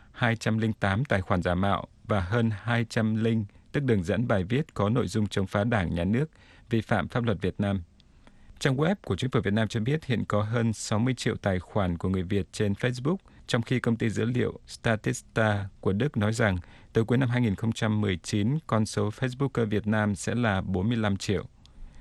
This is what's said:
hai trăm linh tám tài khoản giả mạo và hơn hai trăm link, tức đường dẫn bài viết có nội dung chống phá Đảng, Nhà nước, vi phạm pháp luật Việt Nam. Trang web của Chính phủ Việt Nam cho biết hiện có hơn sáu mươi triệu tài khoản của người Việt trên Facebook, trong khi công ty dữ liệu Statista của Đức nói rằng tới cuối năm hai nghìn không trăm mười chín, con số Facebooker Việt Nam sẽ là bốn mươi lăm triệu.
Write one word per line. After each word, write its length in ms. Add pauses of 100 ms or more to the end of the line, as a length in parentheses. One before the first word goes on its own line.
(120)
hai 240
trăm 220
linh 160
tám 320
tài 160
khoản 200
giả 140
mạo 320 (160)
và 160
hơn 300 (120)
hai 280
trăm 340
link, 240 (240)
tức 120
đường 200
dẫn 240
bài 160
viết 300
có 160
nội 180
dung 200
chống 200
phá 160
Đảng, 320
Nhà 80
nước, 220 (440)
vi 120
phạm 260
pháp 160
luật 180
Việt 160
Nam. 240 (800)
Trang 160
web 260
của 140
Chính 140
phủ 140
Việt 100
Nam 140
cho 120
biết 260
hiện 200
có 160
hơn 320
sáu 260
mươi 180
triệu 180
tài 240
khoản 380
của 120
người 140
Việt 280
trên 220
Facebook, 420 (320)
trong 140
khi 180
công 160
ty 140
dữ 160
liệu 420
Statista 1000 (100)
của 140
Đức 240
nói 160
rằng 240 (360)
tới 100
cuối 140
năm 120
hai 120
nghìn 140
không 160
trăm 300
mười 160
chín, 400 (100)
con 180
số 240
Facebooker 560
Việt 220
Nam 280
sẽ 200
là 260
bốn 260
mươi 100
lăm 200
triệu. 260 (580)